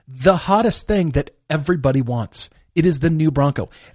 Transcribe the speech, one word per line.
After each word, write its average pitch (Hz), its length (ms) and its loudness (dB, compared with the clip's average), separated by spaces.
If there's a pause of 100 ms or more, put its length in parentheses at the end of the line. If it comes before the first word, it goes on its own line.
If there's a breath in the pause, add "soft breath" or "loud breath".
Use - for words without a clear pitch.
the 131 300 0
hottest 208 500 0
thing 190 260 0
that 139 180 -2 (200)
everybody 139 520 0
wants. 117 480 -6 (260 soft breath)
It 165 100 4
is 151 140 0
the 165 100 2
new 156 220 2
Bronco. 139 360 0 (260 loud breath)